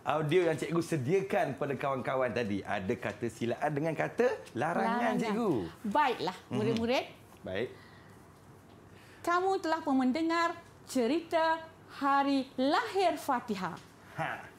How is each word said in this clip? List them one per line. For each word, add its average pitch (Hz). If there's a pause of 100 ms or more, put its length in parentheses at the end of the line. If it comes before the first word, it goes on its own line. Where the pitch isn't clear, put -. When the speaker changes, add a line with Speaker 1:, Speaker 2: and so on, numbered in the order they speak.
Speaker 1:
audio 156
yang 160
Cikgu 160
sediakan 165
pada 139
kawan-kawan 131
tadi. 104
Ada 98
kata 117
silaan 117
dengan 151
kata -
larangan, 208
Speaker 2:
Larangan. -
Speaker 1:
Cikgu. 214 (360)
Speaker 2:
Baiklah, 226
Speaker 1:
Mhm. -
Speaker 2:
murid-murid. 226 (360)
Speaker 1:
Baik. 98 (1500)
Speaker 2:
Kamu 370
telah 320
pun 285
mendengar 330 (320)
cerita 320 (400)
hari 277
lahir 370
Fatihah. 208 (400)
Speaker 1:
Ha. 131 (140)